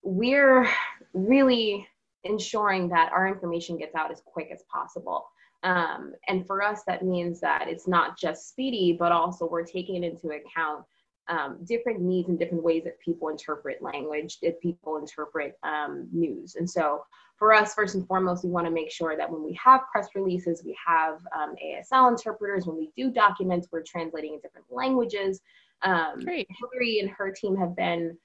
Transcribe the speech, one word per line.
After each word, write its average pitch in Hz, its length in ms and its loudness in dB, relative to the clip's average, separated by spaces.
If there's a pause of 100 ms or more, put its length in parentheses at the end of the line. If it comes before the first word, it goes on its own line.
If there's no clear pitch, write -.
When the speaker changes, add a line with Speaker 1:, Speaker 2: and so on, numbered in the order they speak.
Speaker 1:
we're 254 640 6 (440)
really 226 720 4 (380)
ensuring 202 640 0
that 165 240 4
our 190 160 4
information 175 480 -4
gets 160 180 -10
out 156 160 -2
as - 140 -12
quick - 260 -10
as - 140 -16
possible. - 640 -8 (340)
Um, 175 500 -2 (140)
and 185 180 0
for 196 160 -2
us, 214 280 0
that 185 160 -2
means 175 340 -2
that - 300 -2
it's 160 180 -8
not 175 320 2
just 156 300 -6
speedy, 214 500 0
but 170 140 4
also 170 340 0
we're 170 180 -2
taking 180 380 -6
it 170 80 -2
into 165 240 -8
account, 151 500 -6 (440)
um, 151 360 -4
different 233 360 -2
needs 180 280 2
and 170 100 2
different 170 260 -2
ways 165 180 2
that - 160 -10
people 165 300 -4
interpret 147 520 -8
language, 151 600 -8
that 170 200 -2
people 170 360 -4
interpret, 151 680 -8
um, 151 500 -6
news. 170 440 -4
And 175 120 -4
so 156 360 0 (320)
for 220 160 6
us, 208 220 6
first 202 200 0
and 185 120 -2
foremost, 185 380 0
we 180 60 -2
wanna 170 200 0
make 165 200 -4
sure 160 260 -4
that 156 140 -4
when 156 120 -8
we 160 120 -8
have 262 280 8 (100)
press 202 220 -2
releases, 180 500 -2
we 160 100 -10 (100)
have, 160 360 2 (160)
um, 151 240 -4
A 156 140 -10
S - 180 -12
L 262 160 8
interpreters. 202 580 -2
When 160 120 -4
we 156 180 -6
do 254 140 0
documents, 185 600 2
we're 165 120 -6
translating 160 520 -8
in 147 60 -14
different - 300 -20
languages. 233 720 0 (400)
Um, 170 380 0
Speaker 2:
Great. - 280 -4
Speaker 1:
Hillary 240 520 -2
and 196 100 -2
her 196 200 -4
team 190 260 -2
have 180 200 -2
been 170 480 -2